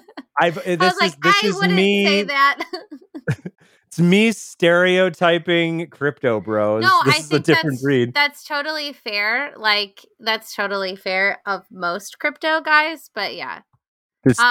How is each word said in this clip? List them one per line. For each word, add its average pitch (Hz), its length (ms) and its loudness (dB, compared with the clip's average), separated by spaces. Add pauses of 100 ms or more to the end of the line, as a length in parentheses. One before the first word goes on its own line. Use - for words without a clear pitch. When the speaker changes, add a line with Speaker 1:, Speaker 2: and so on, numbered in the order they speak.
Speaker 1:
<laughs> - 340 -10
Speaker 2:
I've, 165 180 0
uh, 190 80 -8
Speaker 1:
I 185 120 -2
Speaker 2:
this - 20 -8
Speaker 1:
was 359 140 2
Speaker 2:
is, 370 80 -6
Speaker 1:
like, 143 200 -2
Speaker 2:
this 370 220 2
Speaker 1:
"I 214 40 0
Speaker 2:
is 190 80 -2
Speaker 1:
wouldn't 190 200 0
Speaker 2:
me. 202 300 2
Speaker 1:
say 202 180 0
that." 277 360 0 (680)
<laughs> 175 100 -4 (500)
Speaker 2:
It's - 120 -8
me 196 320 4
stereotyping 170 1600 2
crypto 139 500 -2
bros. 107 420 0
Speaker 1:
No, 370 220 2
Speaker 2:
This 135 120 2
Speaker 1:
I - 40 0
Speaker 2:
is - 60 -10
a 151 60 -18
Speaker 1:
think 151 140 0
Speaker 2:
different 160 280 2
Speaker 1:
that's, 123 100 -8
Speaker 2:
breed. 127 300 0
Speaker 1:
that's 285 320 -2
totally 294 480 -6
fair. 226 640 -4
Like, 208 480 -2 (120)
that's 220 380 -6
totally 196 400 -4
fair 190 500 -2
of 196 240 -6
most 180 480 -8
crypto 311 440 -4
guys, 302 520 -2
but 185 220 -8
yeah. 127 280 -12 (600)
Speaker 2:
Does, 127 120 4
do - 140 4